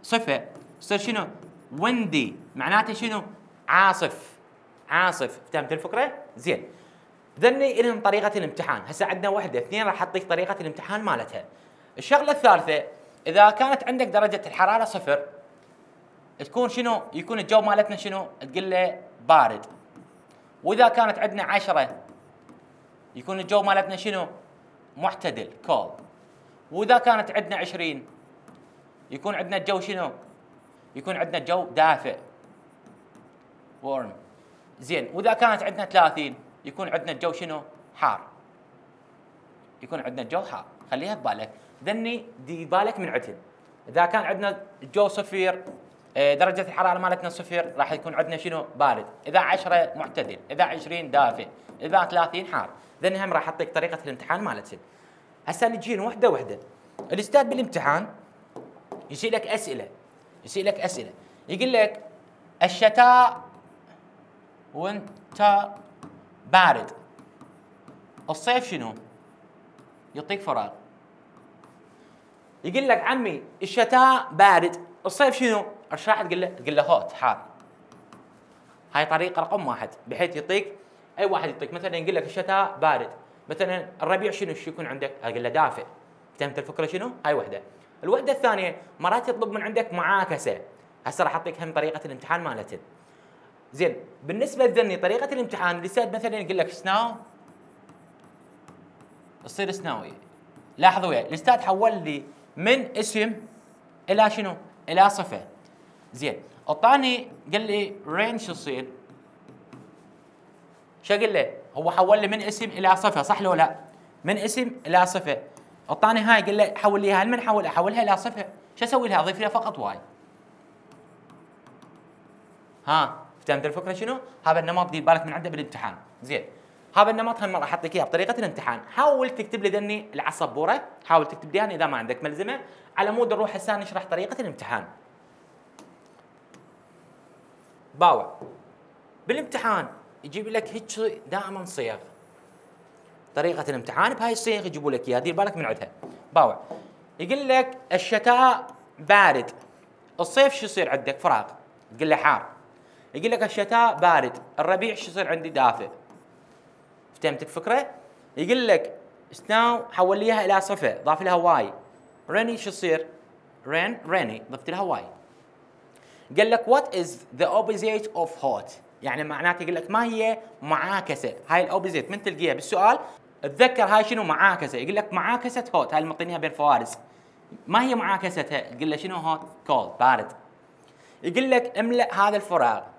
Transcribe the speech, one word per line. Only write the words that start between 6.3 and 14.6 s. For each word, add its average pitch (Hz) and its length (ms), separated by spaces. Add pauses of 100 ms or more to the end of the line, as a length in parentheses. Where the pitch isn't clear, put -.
زين. 127 280 (760)
ذني 262 400
إلهم 233 220
طريقة 202 340
الامتحان. 147 520
هسه 156 180
عندنا 185 240
وحدة، 196 300
اثنين 196 260
راح 190 160
أعطيك 185 220
طريقة 180 380
الامتحان 180 400
مالتها. 120 440 (520)
الشغلة 285 340
الثالثة، 170 520 (440)
إذا 202 220
كانت 262 380
عندك 254 200
درجة 202 380
الحرارة 185 380